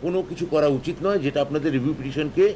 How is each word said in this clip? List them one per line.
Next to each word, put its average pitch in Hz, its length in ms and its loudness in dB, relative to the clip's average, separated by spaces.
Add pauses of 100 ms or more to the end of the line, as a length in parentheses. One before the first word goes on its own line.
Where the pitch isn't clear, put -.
কোনো 175 140 0 (100)
কিছু 175 240 -6
করা 151 160 4 (100)
উচিত 160 180 -4 (100)
নয় 202 180 2
যেটা 135 200 0
আপনাদের 147 320 -2
রিভিউ 135 220 0
পিটিশনকে 143 460 0 (120)